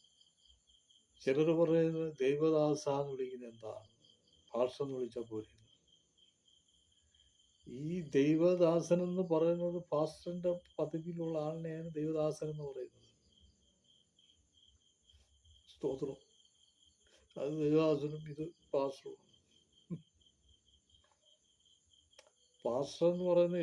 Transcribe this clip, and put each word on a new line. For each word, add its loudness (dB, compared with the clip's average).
ചിലർ 2
പറയുന്നത് 2
ദൈവദാസ 2
എന്ന് -6
വിളിക്കുന്നത് -8
എന്താണ്? -14
പാസ്റ്റർ -2
എന്ന് -6
വിളിച്ചാൽ -8
പോരെ? -10
ഈ -8
ദൈവദാസൻ 6
എന്ന് -2
പറയുന്നത് 2
പാസ്റ്ററിന്റെ -2
പദവിയിലുള്ള -4
ആളിനെയാണ് -8
ദൈവദാസൻ -2
എന്ന് -10
പറയുന്നത്. -14
സ്തോത്രം. -6
അത് -4
ദൈവദാസനും 2
ഇത് -8
പാസ്റ്ററും. -4
പാസ്റ്റർ 0
എന്ന് 0
പറയുന്ന 4